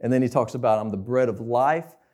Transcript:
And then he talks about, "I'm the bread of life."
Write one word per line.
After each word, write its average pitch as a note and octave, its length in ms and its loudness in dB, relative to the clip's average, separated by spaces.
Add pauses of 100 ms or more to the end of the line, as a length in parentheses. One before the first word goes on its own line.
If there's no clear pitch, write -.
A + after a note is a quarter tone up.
And A#2+ 120 -2
then B2+ 80 4
he B2+ 80 2
talks A#2+ 260 0
about, A#2 240 2
"I'm G#2+ 120 -4
the G2+ 60 -4
bread A#2+ 320 0
of G#2 120 -4
life." C3+ 560 0 (160)